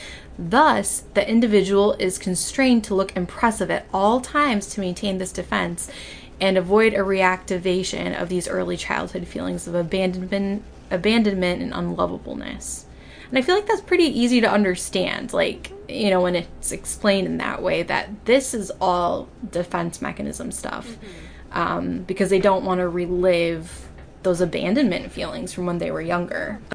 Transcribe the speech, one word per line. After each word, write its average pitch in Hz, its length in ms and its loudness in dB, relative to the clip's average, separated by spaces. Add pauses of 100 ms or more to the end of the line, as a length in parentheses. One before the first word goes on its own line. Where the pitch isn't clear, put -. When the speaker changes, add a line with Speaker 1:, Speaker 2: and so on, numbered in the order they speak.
(360)
Speaker 1:
Thus, 214 680 2 (100)
the 214 140 2
individual 208 680 6
is 185 240 -2
constrained 233 680 2
to 208 100 -2
look 190 220 0
impressive 190 540 0
at - 220 -2
all 208 280 4
times 254 480 0
to - 120 -6
maintain 185 380 -2
this 185 140 -6
defense 180 580 -4 (500)
and 190 160 4
avoid 202 380 6
a 196 40 2
reactivation 185 1200 0
of 175 80 -4
these 180 200 -2
early 180 280 -2
childhood - 520 -4
feelings 175 400 -6
of 170 60 -6
abandonment, 190 920 -2 (260)
abandonment 190 720 2
and - 100 -6
unlovableness. - 1120 -6 (440)
And 254 100 0
I 254 40 2
feel 359 120 4
like 415 120 2
that's 440 160 0
pretty 359 240 4
easy 240 340 4
to 214 100 4
understand, 180 800 0
like, - 400 -2 (160)
you 196 220 0
know, 185 120 6
when 180 120 2
it's - 380 -6
explained 196 540 0
in - 120 -2
that - 240 -4
way, 170 220 0
that - 400 -4
this 262 300 4
is 208 260 -6
all 175 480 2 (240)
defense 175 480 -4
mechanism - 500 -6
stuff, - 360 -8
Speaker 2:
Mm-hmm. - 720 -12
Speaker 1:
um, 175 460 -2
because 185 260 0
they 190 100 4
don't 190 240 4
wanna 180 240 0
relive 175 1000 0 (360)
those 175 160 2
abandonment 180 720 0
feelings 170 420 -8
from 180 100 -4
when 175 140 -2
they 165 140 -4
were 160 80 -4
younger. 175 600 -4 (140)